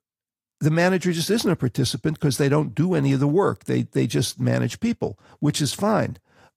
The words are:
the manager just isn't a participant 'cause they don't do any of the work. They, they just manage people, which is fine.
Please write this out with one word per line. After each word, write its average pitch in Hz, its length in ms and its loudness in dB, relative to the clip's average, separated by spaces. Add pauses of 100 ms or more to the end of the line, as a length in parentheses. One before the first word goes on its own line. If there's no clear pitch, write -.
(600)
the 147 100 2
manager 175 420 2
just 165 200 -2
isn't 220 180 0
a 165 60 2
participant 139 640 -2
'cause 143 180 0
they 143 120 2
don't 143 260 0
do 180 180 0
any 139 200 2
of 135 60 0
the 143 80 2
work. 147 360 0
They, 123 200 0
they 131 220 -2
just 131 340 -4
manage 123 400 -2
people, - 380 -4 (220)
which 147 220 0
is 143 120 -2
fine. 190 440 -2 (400)